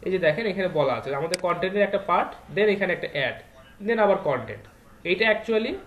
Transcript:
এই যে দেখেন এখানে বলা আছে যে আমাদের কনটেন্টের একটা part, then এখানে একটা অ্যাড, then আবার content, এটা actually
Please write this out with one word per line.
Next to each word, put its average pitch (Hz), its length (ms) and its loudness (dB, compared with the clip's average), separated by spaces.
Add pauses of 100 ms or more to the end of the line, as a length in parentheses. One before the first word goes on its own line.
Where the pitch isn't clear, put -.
এই 185 100 -4
যে 190 60 2
দেখেন 175 280 2
এখানে 185 220 0
বলা 143 260 2
আছে 117 160 -4
যে 139 60 -2
আমাদের 165 220 -4
কনটেন্টের 180 440 0
একটা 196 160 0
part, 180 300 0 (260)
then 208 140 4
এখানে 190 240 0
একটা - 200 -4
অ্যাড, 127 220 -2 (520)
then 226 120 0
আবার 196 180 4
content, 117 480 -4 (400)
এটা 185 280 2
actually 220 420 0 (120)